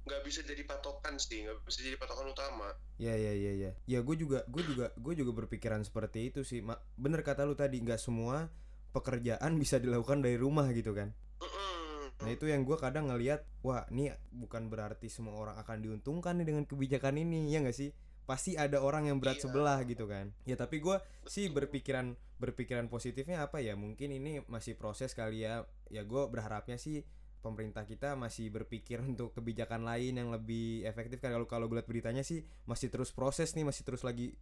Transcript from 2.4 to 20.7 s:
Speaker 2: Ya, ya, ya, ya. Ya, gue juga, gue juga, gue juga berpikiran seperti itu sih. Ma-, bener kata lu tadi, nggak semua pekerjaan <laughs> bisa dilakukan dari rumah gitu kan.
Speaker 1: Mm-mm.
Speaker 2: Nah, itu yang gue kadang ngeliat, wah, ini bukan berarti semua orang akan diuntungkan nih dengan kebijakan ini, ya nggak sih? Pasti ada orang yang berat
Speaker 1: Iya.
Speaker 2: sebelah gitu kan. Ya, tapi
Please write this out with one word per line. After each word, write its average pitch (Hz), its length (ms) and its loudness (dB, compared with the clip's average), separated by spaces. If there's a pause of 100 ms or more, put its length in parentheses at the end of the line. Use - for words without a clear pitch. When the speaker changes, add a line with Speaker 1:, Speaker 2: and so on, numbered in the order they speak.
Speaker 2:
Ya, 113 200 2
ya, 107 160 4
ya, 101 220 2
ya. 95 180 0 (120)
Ya, 123 160 4
gue 131 160 2
juga, 143 300 2
gue 127 160 -2
juga, 123 320 0
gue 127 220 -4
juga 131 180 2
berpikiran 110 480 0
seperti 110 460 -2
itu 135 160 -2
sih. 123 160 -2
Ma-, 110 200 -4 (140)
bener 151 280 4
kata 143 220 4
lu 143 120 4
tadi, 131 240 4
nggak 117 180 2
semua 123 540 0 (400)
pekerjaan 123 680 2
<laughs> 147 60 6
bisa 131 160 6
dilakukan 120 400 4
dari 123 160 6
rumah 139 360 6
gitu 113 200 2
kan. 101 240 0 (220)
Speaker 1:
Mm-mm. 165 800 -4
Speaker 2:
Nah, 110 100 0
itu 120 160 0
yang 143 180 6
gue 139 120 4
kadang 143 320 2
ngeliat, 127 400 2 (140)
wah, 127 280 2
ini 127 220 2 (180)
bukan 117 380 -6
berarti 107 400 -4
semua 107 320 -8
orang 107 180 -4
akan 110 220 -6
diuntungkan 139 560 -2
nih 170 120 2
dengan 151 160 2
kebijakan 135 540 2
ini, 160 300 2
ya 151 120 6
nggak 127 160 4
sih? 139 160 -2 (320)
Pasti 131 320 0
ada 143 240 6
orang 147 280 4
yang 139 120 4
berat 131 160 4
Speaker 1:
Iya. 139 120 -2
Speaker 2:
sebelah 139 360 6
gitu 120 220 -2
kan. 98 260 -4 (120)
Ya, 127 120 0
tapi 123 240 -2